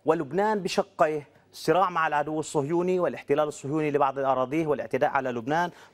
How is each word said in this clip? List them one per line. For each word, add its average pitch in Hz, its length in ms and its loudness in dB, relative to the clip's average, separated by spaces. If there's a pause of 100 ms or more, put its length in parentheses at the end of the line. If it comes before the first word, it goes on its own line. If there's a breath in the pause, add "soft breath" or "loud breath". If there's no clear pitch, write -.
ولبنان 170 540 0
بشقيه، 165 680 0 (240 soft breath)
الصراع 180 380 2
مع 165 180 0
العدو 151 320 -2
الصهيوني 170 600 0
والاحتلال 147 480 0
الصهيوني 151 440 -2
لبعض 139 280 0
الأراضيه 135 480 0
والاعتداء 143 420 0
على 131 220 -2
لبنان، 147 400 -2 (220 loud breath)